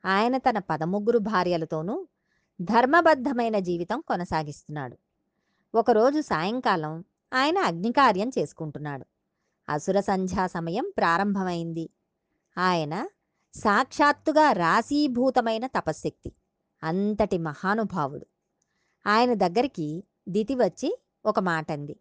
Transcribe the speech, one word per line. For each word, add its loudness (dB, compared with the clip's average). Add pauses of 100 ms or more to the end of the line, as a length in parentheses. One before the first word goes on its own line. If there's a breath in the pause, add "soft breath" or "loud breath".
ఆయన 2
తన 2
పదముగ్గురు 0
భార్యలతోనూ -2 (540)
ధర్మబద్ధమైన 4
జీవితం -4
కొనసాగిస్తున్నాడు. -6 (800)
ఒకరోజు 4
సాయంకాలం -2 (300)
ఆయన 2
అగ్నికార్యం 2
చేసుకుంటున్నాడు. -8 (600)
అసుర 0
సంధ్యా -2
సమయం -6
ప్రారంభమైంది. -2 (680)
ఆయన -2 (460)
సాక్షాత్తుగా 2
రాశీభూతమైన 0
తపశ్శక్తి, -6 (500)
అంతటి 0
మహానుభావుడు. -4 (800)
ఆయన 4
దగ్గరికి -2 (240)
దితి -2
వచ్చి -2 (280)
ఒక 2
మాటంది. -4